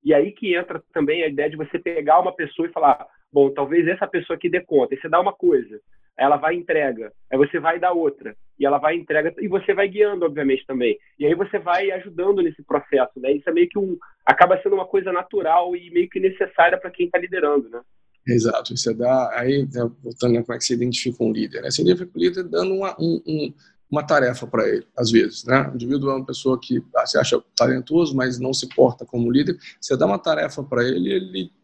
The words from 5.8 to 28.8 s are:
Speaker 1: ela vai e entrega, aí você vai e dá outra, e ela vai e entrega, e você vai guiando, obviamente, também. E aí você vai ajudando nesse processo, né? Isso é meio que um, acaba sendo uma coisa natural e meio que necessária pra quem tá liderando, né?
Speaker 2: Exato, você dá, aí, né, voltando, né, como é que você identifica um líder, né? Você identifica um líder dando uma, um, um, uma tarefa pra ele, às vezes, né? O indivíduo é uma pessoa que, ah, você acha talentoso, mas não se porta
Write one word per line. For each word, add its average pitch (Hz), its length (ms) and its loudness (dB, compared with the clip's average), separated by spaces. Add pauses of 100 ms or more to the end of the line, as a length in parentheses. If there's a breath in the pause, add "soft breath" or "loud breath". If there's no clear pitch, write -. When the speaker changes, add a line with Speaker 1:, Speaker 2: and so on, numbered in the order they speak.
Speaker 1:
ela 143 200 4
vai 156 180 -2
e 175 40 -6
entrega, 135 520 -2 (200)
aí 131 60 0
você 143 220 2
vai 165 180 0
e - 20 -8
dá 180 120 2
outra, 147 440 -2 (240)
e 139 60 0
ela 143 120 2
vai 156 180 0
e 170 40 -4
entrega, 160 400 -2
e 208 80 -6
você 190 260 0
vai 202 140 2
guiando, 202 380 0
obviamente, 139 420 0
também. 123 300 0 (200)
E 147 80 -4
aí 175 80 4
você 190 240 -2
vai 180 340 0
ajudando 185 500 0
nesse 160 220 -2
processo, 135 560 0
né? 127 120 -2
Isso 147 180 -2
é 165 40 -2
meio 175 140 4
que 208 120 -4
um, 185 180 -4 (280 loud breath)
acaba 180 360 6
sendo 196 140 0
uma 185 100 -2
coisa 185 260 -2
natural 180 640 0
e 175 140 -12
meio 175 200 0
que 190 100 -6
necessária 185 580 2
pra 180 140 -12
quem 175 180 -4
tá 180 80 -2
liderando, 151 520 0
né? 120 120 -12 (460)
Speaker 2:
Exato, 113 500 0
você 117 160 -2
dá, 120 400 0
aí, 131 300 0 (100)
né, 120 160 -2 (120)
voltando, 120 320 0
né, 120 100 0
como 120 120 -6
é - 20 -8
que - 60 -6
você 123 120 0
identifica 120 480 -4
um 113 80 0
líder, 110 300 -4
né? 139 100 -6
Você - 100 -2
identifica 175 340 2
um - 60 -4
líder 175 220 0
dando 175 320 -2
uma, 196 240 -4
um, 165 280 0
um, 151 260 -4 (380 soft breath)
uma 147 120 0
tarefa 127 440 0
pra 104 220 0
ele, 104 160 -2 (100)
às 117 160 0
vezes, - 320 4
né? 131 280 0
O 131 40 -12
indivíduo 135 360 -4
é 135 40 -2
uma 131 100 -8
pessoa 131 360 -2
que, 120 200 -4 (140)
ah, 117 100 2
você - 120 -2
acha 139 260 2 (120)
talentoso, 135 600 0
mas 127 240 -2
não 131 140 -4
se 131 160 -6
porta 127 340 2